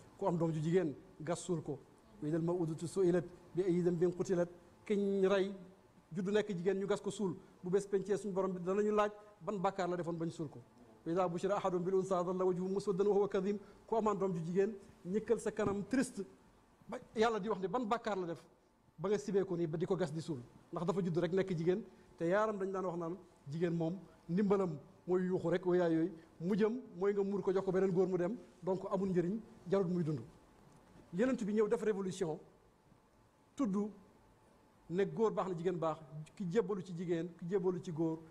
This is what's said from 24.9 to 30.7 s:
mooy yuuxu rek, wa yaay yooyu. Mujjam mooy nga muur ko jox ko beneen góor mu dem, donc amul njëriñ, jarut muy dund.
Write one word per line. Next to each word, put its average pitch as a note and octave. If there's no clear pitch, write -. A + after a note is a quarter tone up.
mooy F#3
yuuxu F3+
rek, F#3
wa F3+
yaay E3+
yooyu. E3
Mujjam G#3+
mooy G3+
nga G3
muur G3
ko G3
jox F#3+
ko G3
beneen F#3+
góor F3+
mu F#3
dem, F3+
donc F#3
amul G3
njëriñ, F3+
jarut F#3+
muy F3
dund. D3